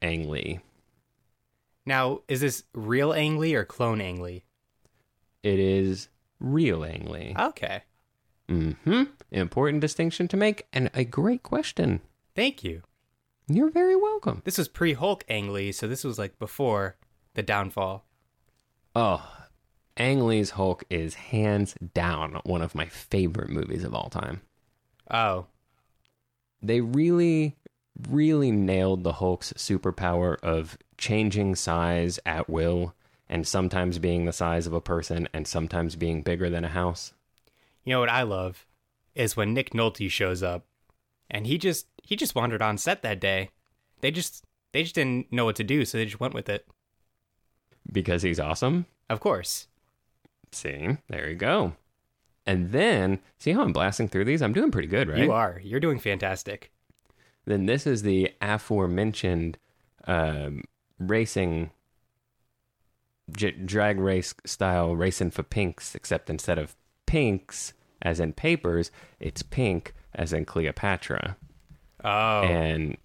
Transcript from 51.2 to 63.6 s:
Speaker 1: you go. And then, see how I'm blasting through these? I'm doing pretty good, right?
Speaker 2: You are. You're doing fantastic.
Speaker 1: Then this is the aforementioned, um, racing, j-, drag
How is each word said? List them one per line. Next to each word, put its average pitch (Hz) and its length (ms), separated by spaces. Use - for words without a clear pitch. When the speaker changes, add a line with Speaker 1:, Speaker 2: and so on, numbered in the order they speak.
Speaker 1:
you 85 60
go. 107 380
And 92 260
then, 117 480
see 151 140
how 247 100
I'm 90 100
blasting 101 360
through 98 160
these? 151 160
I'm 110 120
doing 247 180
pretty 80 160
good, 98 220
right? 76 100
Speaker 2:
You 147 120
are. 101 320
You're 107 160
doing 147 200
fantastic. 98 720
Speaker 1:
Then 101 200
this 131 220
is 120 160
the 95 280
aforementioned, 95 1160
um, 76 560
racing, 92 720
j-, 104 160
drag 101 480